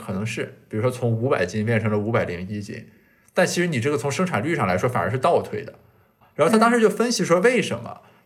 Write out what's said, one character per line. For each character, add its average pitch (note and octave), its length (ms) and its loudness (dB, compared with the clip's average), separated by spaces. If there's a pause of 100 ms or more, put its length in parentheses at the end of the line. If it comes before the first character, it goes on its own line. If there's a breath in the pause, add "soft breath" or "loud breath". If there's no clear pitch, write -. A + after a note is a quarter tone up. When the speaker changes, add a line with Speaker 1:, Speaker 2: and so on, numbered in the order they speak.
Speaker 1:
可 G2+ 80 -8
能 G2 140 -4
是， - 320 -8 (100)
比 A2 80 -8
如 G#2+ 60 0
说 B2+ 80 2
从 A#2+ 200 -2
五 A2+ 180 0
百 F#2+ 180 2
斤 G#2+ 180 -4
变 A2+ 160 0
成 G#2+ 100 0
了 G#2+ 60 0
五 G#2 140 -2
百 G#2 140 0
零 F2+ 220 -8
一 G#2 140 -8
斤， - 280 -14 (440 soft breath)
但 F3+ 140 4
其 - 160 -2
实 F3+ 60 0
你 C3+ 120 -2
这 C3+ 80 0
个 D3 80 0
从 C#3 140 -4
生 F3+ 160 0
产 B2+ 180 -4
率 E3 120 -2
上 A#2 100 0
来 F2+ 100 0
说 G#2+ 100 0
反 G#2+ 140 -2
而 F2+ 80 -2
是 A#2+ 80 -2
倒 C3+ 240 2
退 - 220 -8
的。 - 100 -16 (600 soft breath)
然 D3 120 4
后 A#3 60 4
他 A3 60 6
当 A#3 120 6
时 A#3+ 100 4
就 G#3 100 6
分 A#3+ 200 0
析 G3+ 140 -2
说 E3+ 140 4
为 A#3 240 4
什 - 160 -6
么， - 240 -14
Speaker 2:
嗯。 - 80 -20 (160 soft breath)